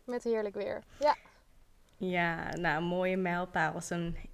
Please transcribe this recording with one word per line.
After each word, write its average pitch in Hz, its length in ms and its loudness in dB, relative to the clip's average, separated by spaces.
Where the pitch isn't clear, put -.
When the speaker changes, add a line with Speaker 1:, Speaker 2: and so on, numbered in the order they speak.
Speaker 1:
Met 247 200 -4
heerlijk 214 300 0
weer, 190 280 -4
ja. 294 160 6
Speaker 2:
Ja, 170 600 0
nou, 165 200 2
een 170 120 0
mooie 185 280 2
mijlpaal, 175 640 0
zo'n 170 360 -4